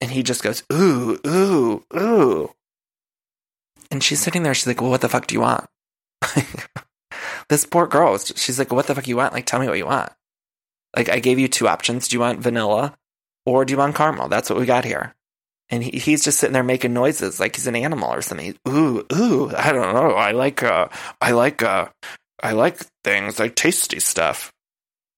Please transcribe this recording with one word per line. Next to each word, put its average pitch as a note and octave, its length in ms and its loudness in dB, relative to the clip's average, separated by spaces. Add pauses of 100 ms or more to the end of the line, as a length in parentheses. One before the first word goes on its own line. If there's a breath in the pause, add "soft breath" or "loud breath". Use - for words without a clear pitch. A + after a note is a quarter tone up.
And B2 100 -4
he C3 120 -2
just A#2+ 200 -4
goes, A2 200 -4 (100)
"Ooh, C#3 540 2
ooh, D#3 580 2 (100)
ooh." D#3+ 600 2 (1400)
And C#3 120 -6
she's D3 180 0
sitting E3+ 220 0
there. C#3 120 2
She's - 120 -2
like, B2 140 0
"Well, B2 100 0
what B2+ 120 2
the B2 80 2
fuck - 160 0
do - 80 -2
you A2+ 80 0
want?" A#2+ 240 0 (560)
<laughs> - 140 -4 (1120 loud breath)
This D3 160 2
poor E3+ 220 2
girl, C#3 320 4
she's - 400 -6
like, C3 140 -2
"What C3 140 0
the C#3 80 0
fuck C3 120 -6
you A#2+ 100 -4
want? C3 160 0
Like, B2+ 140 -8
tell B2 140 0
me C3+ 80 0
what E2+ 100 -2
you E2+ 80 -4
want. B2+ 260 -2 (840)
Like, A#2 120 0
I A#2 120 0
gave B2+ 180 2
you C3 100 2
two A2+ 200 0
options. A#2+ 400 -2
Do B2 80 -4
you A#2+ 40 -2
want A#2+ 200 -2
vanilla A#2 560 -2 (480)
or C3 200 2
do C3 80 -2
you C#3 60 0
want C#3+ 160 0
caramel? D3+ 340 0
That's - 220 -2
what G2+ 80 -2
we B2 80 -2
got B2 180 2
here." - 300 -8 (540)
And A#2+ 140 -2
he, C3 160 -8
he's D3+ 260 2
just C#3+ 140 0
sitting C3 140 0
there C3 100 2
making B2+ 300 0
noises B2 480 0
like G2 160 -2
he's - 100 -8
an A#2 100 -2
animal A#2 360 -4
or B1+ 100 -4
something. F2 340 -10 (120)
"Ooh, C#3 440 2
ooh, E3 440 2
I D3+ 160 2
don't A2 220 0
know. C3+ 180 4
I G#2 200 2
like, C3 300 0
uh, F2+ 260 2 (320 loud breath)
I A#2+ 120 2
like, B2+ 300 2
uh, F#2+ 260 0 (540 loud breath)
I A2+ 100 -2
like C#3+ 260 2 (260)
things, G2+ 340 -2
like D#3 160 -2
tasty - 460 0
stuff." - 520 -2 (640)